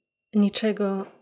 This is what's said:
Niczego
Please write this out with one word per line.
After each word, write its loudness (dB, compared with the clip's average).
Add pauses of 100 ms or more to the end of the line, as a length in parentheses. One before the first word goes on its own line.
(340)
Niczego 0 (160)